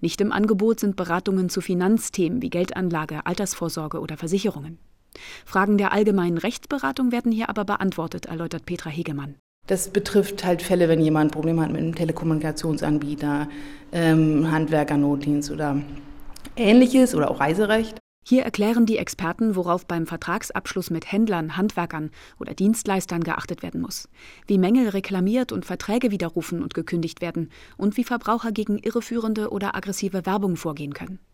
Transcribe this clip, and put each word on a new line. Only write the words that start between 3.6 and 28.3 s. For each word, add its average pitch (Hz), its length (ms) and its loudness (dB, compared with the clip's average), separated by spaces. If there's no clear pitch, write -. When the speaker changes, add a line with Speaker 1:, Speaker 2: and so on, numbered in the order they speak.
Speaker 1:
oder 156 180 -8
Versicherungen. 165 600 -2
Fragen 202 320 4
der 196 140 2
allgemeinen 196 440 2
Rechtsberatung 254 760 -2
werden 240 200 0
hier 220 160 -2
aber 208 160 -2
beantwortet, 180 640 -4
erläutert 165 400 -8
Petra 170 240 -8
Hegemann. 143 460 -8
Speaker 2:
Das 190 240 -2
betrifft - 540 0
halt 175 180 2
Fälle, 180 260 4
wenn 160 120 4
jemand 156 320 4
Probleme 160 300 0
hat 156 80 0
mit 156 100 -2
einem 165 140 -2
Telekommunikationsanbieter, 151 1500 -2
ähm, 160 580 4
Handwerkernotdienst 147 1000 2
oder 147 300 -2
Ähnliches 247 580 8
oder 147 160 2
auch - 100 -6
Reiserecht. 208 580 2
Speaker 1:
Hier 254 160 6
erklären 226 420 2
die 220 140 4
Experten, 190 560 -2
worauf 175 320 0
beim 165 200 -2
Vertragsabschluss - 840 -6
mit 165 220 -4
Händlern, 175 440 0
Handwerkern 170 540 -2
oder - 140 -10
Dienstleistern 190 680 0
geachtet - 400 -4
werden 165 180 -8
muss, - 280 -10
wie 202 120 4
Mängel 220 300 6
reklamiert 196 640 0
und 190 120 -4
Verträge 220 460 0
widerrufen 175 520 -4
und - 120 -8
gekündigt 165 460 -4
werden 165 300 -4
und 208 200 0
wie 240 80 2
Verbraucher 233 480 -2